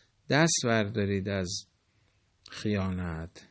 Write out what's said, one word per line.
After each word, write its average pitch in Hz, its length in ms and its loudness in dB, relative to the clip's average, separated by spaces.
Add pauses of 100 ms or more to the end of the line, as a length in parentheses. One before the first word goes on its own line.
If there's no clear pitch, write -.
(280)
دست 160 360 4
بردارید 104 640 2
از 95 380 -4 (840)
خیانت، 90 1000 -4